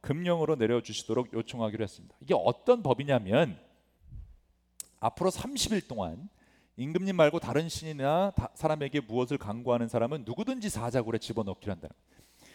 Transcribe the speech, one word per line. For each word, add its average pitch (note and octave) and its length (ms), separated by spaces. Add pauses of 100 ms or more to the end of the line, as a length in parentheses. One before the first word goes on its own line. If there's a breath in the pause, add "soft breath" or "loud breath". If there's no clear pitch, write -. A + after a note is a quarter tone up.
금령으로 D#3+ 540
내려주시도록 A#2 760
요청하기로 A2 500
했습니다. - 380
이게 D3 140
어떤 E3 480
법이냐면, C3 720 (1400)
앞으로 F3 320
삼십 B3 420
일 F#3+ 140
동안 A2+ 420 (480 soft breath)
임금님 F3+ 380
말고 E3 240
다른 D3 300
신이나 D#3+ 640
다-, - 180
사람에게 D3 480
무엇을 B2 360
강구하는 A#2+ 500
사람은 A#2 380
누구든지 G#3+ 440
사자굴에 A#2 480
집어넣기로 G#2 540
한다는 D#2+ 240 (120)
거예요. - 140 (320 soft breath)